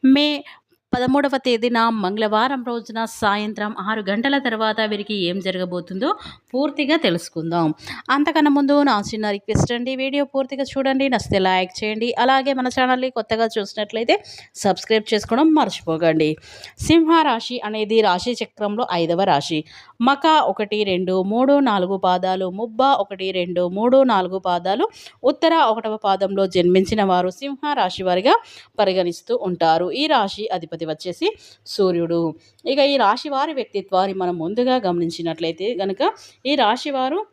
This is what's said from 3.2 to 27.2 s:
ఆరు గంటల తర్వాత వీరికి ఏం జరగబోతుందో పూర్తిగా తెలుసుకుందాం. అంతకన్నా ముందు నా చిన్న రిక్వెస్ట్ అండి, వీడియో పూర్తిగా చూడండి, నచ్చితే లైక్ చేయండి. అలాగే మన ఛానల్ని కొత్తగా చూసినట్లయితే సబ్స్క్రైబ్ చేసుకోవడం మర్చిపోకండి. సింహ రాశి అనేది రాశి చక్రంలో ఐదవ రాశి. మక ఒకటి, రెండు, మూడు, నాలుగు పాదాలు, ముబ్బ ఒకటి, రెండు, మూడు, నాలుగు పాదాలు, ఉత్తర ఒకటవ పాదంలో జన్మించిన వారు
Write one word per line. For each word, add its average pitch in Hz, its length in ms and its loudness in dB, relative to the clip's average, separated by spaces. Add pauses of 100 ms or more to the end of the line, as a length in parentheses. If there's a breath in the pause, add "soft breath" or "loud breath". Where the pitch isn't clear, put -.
ఆరు 214 220 -4
గంటల 226 380 -2
తర్వాత 220 420 -2
వీరికి 214 380 -4
ఏం 180 200 -2
జరగబోతుందో 180 680 -6 (380 loud breath)
పూర్తిగా 285 500 -2
తెలుసుకుందాం. 170 680 -2 (420 loud breath)
అంతకన్నా 294 420 4
ముందు 285 300 2
నా 277 200 4
చిన్న 214 300 -4
రిక్వెస్ట్ 208 400 -2
అండి, 240 240 -4
వీడియో 269 300 -2
పూర్తిగా 269 400 -4
చూడండి, 269 440 0
నచ్చితే 208 300 0
లైక్ 185 340 2
చేయండి. 214 340 -4 (100)
అలాగే 262 360 2
మన 254 160 -2
ఛానల్ని 254 420 0
కొత్తగా 226 360 -2
చూసినట్లయితే 220 680 -2 (380 loud breath)
సబ్స్క్రైబ్ 214 520 0
చేసుకోవడం 233 460 2
మర్చిపోకండి. 165 760 2 (500 loud breath)
సింహ 320 420 4
రాశి 247 400 -2
అనేది 214 400 0
రాశి 202 320 2
చక్రంలో 214 580 -4
ఐదవ 170 320 0
రాశి. 156 360 0 (400 loud breath)
మక 277 260 2 (200)
ఒకటి, 208 380 -4
రెండు, 185 400 0
మూడు, 240 360 2
నాలుగు 196 380 0
పాదాలు, 185 540 0
ముబ్బ 220 300 -6 (160)
ఒకటి, 190 340 -4
రెండు, 180 380 -2
మూడు, 233 340 2
నాలుగు 190 360 2
పాదాలు, 185 480 -2 (360 loud breath)
ఉత్తర 294 300 2 (100)
ఒకటవ 220 340 0
పాదంలో 196 500 0
జన్మించిన 190 560 2
వారు 180 280 2